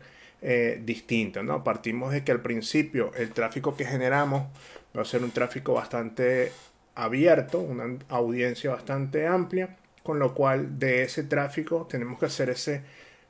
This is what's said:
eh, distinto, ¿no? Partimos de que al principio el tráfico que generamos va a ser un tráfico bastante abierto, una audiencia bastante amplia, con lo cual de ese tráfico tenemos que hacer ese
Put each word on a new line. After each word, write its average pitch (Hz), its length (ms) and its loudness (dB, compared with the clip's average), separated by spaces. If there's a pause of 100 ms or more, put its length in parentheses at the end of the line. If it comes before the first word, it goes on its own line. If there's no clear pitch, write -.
(440)
eh, 120 400 2
distinto, 110 600 -2
¿no? 76 180 -2
Partimos 117 500 -2
de 143 120 -2
que 139 80 2
al 120 80 2
principio 120 760 0
el 117 140 -2
tráfico 135 460 -2
que 143 80 -4
generamos 135 640 2 (460)
va 110 80 -2
a - 20 -2
ser 123 180 0
un 123 80 -2
tráfico 123 440 0
bastante 123 760 0 (460)
abierto, 139 640 4
una 123 360 -4 (120)
audiencia 123 640 0
bastante 139 560 -2
amplia, 185 500 0 (240)
con 151 160 -2
lo 135 160 2
cual 135 460 2
de 131 240 4
ese 147 180 -4
tráfico 151 640 -2
tenemos 123 300 -6
que 156 80 2
hacer 135 240 0
ese 139 320 -4 (480)